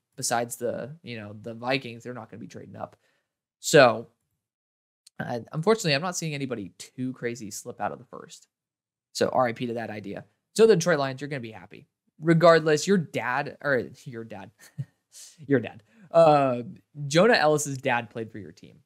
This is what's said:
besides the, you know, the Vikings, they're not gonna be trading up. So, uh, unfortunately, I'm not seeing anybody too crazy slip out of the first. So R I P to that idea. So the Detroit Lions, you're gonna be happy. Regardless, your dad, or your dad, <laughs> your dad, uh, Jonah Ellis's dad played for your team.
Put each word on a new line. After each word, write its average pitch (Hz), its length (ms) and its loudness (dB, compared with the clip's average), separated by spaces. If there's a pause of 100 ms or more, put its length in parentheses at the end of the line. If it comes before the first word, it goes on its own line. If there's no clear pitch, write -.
(160)
besides 120 400 -4
the, 120 480 -8
you 117 120 -12
know, 107 240 -14
the 113 140 -14
Vikings, 120 480 -6
they're 123 100 -12
not 110 160 -16
gonna 107 120 -18
be 120 80 -14
trading - 260 -18
up. - 220 -14 (640)
So, 117 480 4 (1120)
uh, 123 200 -8 (120)
unfortunately, 170 420 0
I'm 139 80 0
not 180 140 -6
seeing 156 180 -6
anybody 123 440 -8
too 127 340 -10
crazy 120 400 -10
slip - 280 -14
out 98 120 -4
of 69 80 -14
the - 40 -20
first. - 440 -20 (640)
So - 160 -2
R 127 180 2
I 117 60 -4
P 120 140 -8
to 117 80 -6
that 113 160 -8
idea. 101 360 -12 (300)
So 220 100 6
the 220 80 6
Detroit 165 240 2
Lions, 135 220 -4
you're 147 80 -10
gonna 143 120 -8
be 113 120 -12
happy. - 340 -20 (320)
Regardless, 160 680 6
your 196 120 4
dad, 131 640 -4
or 123 280 -2 (140)
your 113 200 -14
dad, 104 260 -16 (480)
<laughs> - 480 -20
your 135 140 2
dad, - 240 -10 (260)
uh, 143 520 6 (440)
Jonah 180 280 4
Ellis's 147 440 0
dad 120 320 -2
played 113 220 -10
for 110 60 -16
your 85 140 -16
team. - 340 -20